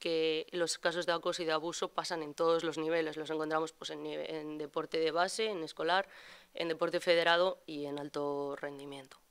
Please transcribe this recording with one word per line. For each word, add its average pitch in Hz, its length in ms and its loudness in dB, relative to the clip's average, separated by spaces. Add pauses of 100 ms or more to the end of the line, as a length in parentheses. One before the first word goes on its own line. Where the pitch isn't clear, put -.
que 160 500 0
los 170 260 0
casos 170 300 0
de 175 60 2
acoso 170 280 0
y 170 40 -4
de 160 80 2
abuso 160 340 -2
pasan 165 380 -4
en 147 100 -10
todos 165 300 4
los 156 140 -2
niveles. 160 380 0
Los 156 140 -6
encontramos, 156 420 0
pues, - 180 -10
en 151 120 -8
nive-, 151 260 -6
en 151 300 -8
deporte 156 400 -4
de 160 140 2
base, 190 380 0
en 180 120 -4
escolar, 170 460 0 (440)
en 170 140 -2
deporte 165 320 0
federado 170 680 6
y 147 200 -6
en 143 160 -4
alto 143 560 -2
rendimiento. 139 640 -10 (120)